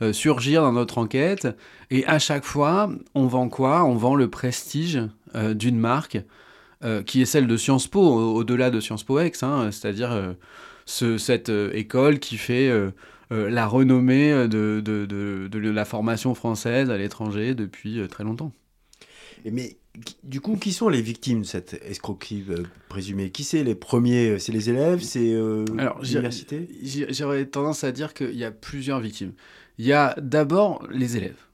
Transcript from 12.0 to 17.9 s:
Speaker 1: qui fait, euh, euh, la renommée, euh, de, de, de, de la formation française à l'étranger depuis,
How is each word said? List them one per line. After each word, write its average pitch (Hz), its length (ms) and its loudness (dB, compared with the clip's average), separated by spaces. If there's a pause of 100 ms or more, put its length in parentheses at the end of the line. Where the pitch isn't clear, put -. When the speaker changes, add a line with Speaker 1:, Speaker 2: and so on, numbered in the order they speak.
Speaker 1:
qui 117 180 -8
fait, 127 320 2
euh, 101 220 2 (400)
euh, 107 180 -2
la 117 160 0
renommée, 127 680 4
euh, 127 160 4
de, 107 340 0
de, 104 220 -2
de, 101 420 -6
de 107 220 -4
la 107 160 0
formation 113 500 -2
française 120 540 -2
à 107 80 -2
l'étranger 107 580 -4
depuis, 107 440 -8